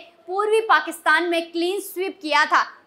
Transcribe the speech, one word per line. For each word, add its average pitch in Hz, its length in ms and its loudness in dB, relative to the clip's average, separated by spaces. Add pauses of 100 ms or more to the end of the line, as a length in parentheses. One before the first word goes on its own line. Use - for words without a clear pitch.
(280)
पूर्वी 427 340 0
पाकिस्तान 320 600 2
में 339 280 -2
क्लीन 359 280 -2
स्वीप - 420 -8
किया 302 240 2
था। 294 180 2 (240)